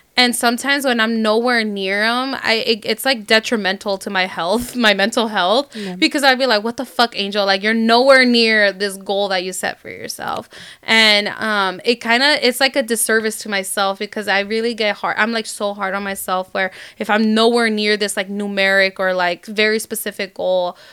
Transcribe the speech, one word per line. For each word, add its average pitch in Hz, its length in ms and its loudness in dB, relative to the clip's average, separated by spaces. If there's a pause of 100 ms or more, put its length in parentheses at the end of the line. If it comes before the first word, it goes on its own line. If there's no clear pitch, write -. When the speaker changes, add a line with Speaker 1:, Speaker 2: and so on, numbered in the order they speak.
(180)
Speaker 1:
and 247 160 4
sometimes 262 500 0
when 240 140 2
I'm 226 240 2
nowhere 233 400 2
near 202 400 -2
'em, 247 400 -2
I, 226 120 2 (120)
it, 226 180 0
it's, - 200 -4
like, 247 200 -2
detrimental 202 760 0
to 208 120 -10
my 185 160 0
health, 202 500 -4
<laughs> 240 120 2
my 208 40 6
mental 220 360 0
health, 214 480 0
Speaker 2:
Yeah. 196 180 -8
Speaker 1:
because 277 300 0
I'd 254 160 4
be 262 120 0
like, 208 120 0
"What 233 120 -6
the 269 80 -6
fuck, 233 280 0 (120)
Angel? 202 220 -2
Like, 196 160 2
you're 214 100 0 (220)
nowhere 262 320 8
near 220 460 4
this 190 240 -4
goal 196 320 -2
that 185 160 -2
you 185 80 -6
set - 260 -6
for - 100 -18
yourself." - 600 -8 (340)
And, 214 460 4
um, 196 560 -2
it 208 160 -2
kinda, 247 300 2 (160)
it's 247 120 0
like 269 160 0
a 277 80 0
disservice 220 640 -2
to 214 40 -14
myself 196 520 -2
because 208 260 -8
I 196 140 2
really 220 340 -2
get 208 220 -2
hard. - 260 -4
I'm, 220 100 0
like, 220 140 -4
so 202 260 -6
hard 196 220 -6
on 202 80 -4
myself 190 500 -4
where 190 200 -2 (260)
if 208 100 -6
I'm 214 240 4
nowhere 226 380 4
near 214 260 0
this, 202 200 -4
like, 196 120 -4
numeric 196 680 0
or, 185 160 0
like, 175 320 -2
very 214 320 0
specific 208 560 -8
goal, 180 420 0 (160)